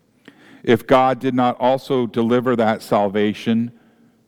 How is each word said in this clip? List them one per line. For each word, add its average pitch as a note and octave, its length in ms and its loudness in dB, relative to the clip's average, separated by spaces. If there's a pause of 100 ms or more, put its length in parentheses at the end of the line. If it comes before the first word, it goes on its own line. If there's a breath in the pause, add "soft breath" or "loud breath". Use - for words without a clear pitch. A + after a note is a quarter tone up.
(640 loud breath)
if A#2 240 2
God C3 340 2
did C3 140 -4
not B2 260 0
also C3 460 0
deliver A#2+ 500 0
that A2 260 0
salvation G#2+ 880 -2 (580 soft breath)